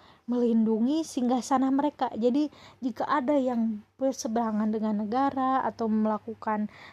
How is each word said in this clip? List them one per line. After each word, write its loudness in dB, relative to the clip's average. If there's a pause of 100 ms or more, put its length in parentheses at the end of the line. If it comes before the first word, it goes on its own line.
(280)
melindungi 2
singgah 0
sana 0
mereka. 0
Jadi 2 (320)
jika -4
ada 2
yang 0 (160)
berseberangan -2
dengan -2
negara 0
atau -4
melakukan -2 (260)